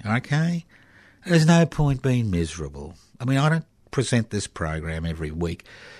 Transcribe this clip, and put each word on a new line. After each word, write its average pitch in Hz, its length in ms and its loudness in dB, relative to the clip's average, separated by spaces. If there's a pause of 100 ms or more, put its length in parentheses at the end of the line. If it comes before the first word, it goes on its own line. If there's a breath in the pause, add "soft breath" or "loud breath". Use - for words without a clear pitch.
okay? 156 600 -2 (600 soft breath)
There's 165 220 4
no 170 180 8
point 143 380 0
being 123 260 0
miserable. 78 640 -4 (260)
I 120 60 -8
mean, 135 140 2
I 151 100 2
don't 160 160 0 (240)
present 117 400 0
this 104 160 -4
program 80 640 -6
every 78 240 -6
week 85 340 -6 (340 loud breath)